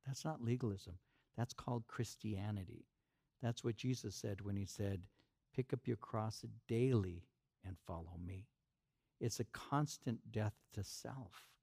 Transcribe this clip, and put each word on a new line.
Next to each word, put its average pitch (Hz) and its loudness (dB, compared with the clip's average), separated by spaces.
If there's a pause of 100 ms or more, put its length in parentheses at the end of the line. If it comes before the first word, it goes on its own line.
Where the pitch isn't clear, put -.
That's 135 -4
not 156 -2
legalism. 113 2 (420)
That's 117 0
called 120 -2
Christianity. 104 -2 (560)
That's 117 2
what 120 2
Jesus 120 0
said 101 -2
when 101 0
he 98 2
said, 98 0 (520)
"Pick 127 2
up 123 -2
your 117 2
cross 110 -2 (220)
daily 113 4 (420)
and 90 -6
follow 85 -6
me." 92 -6 (720)
It's - 0
a 113 2
constant - 0 (120)
death 107 2 (200)
to 101 -2
self. - -10 (140)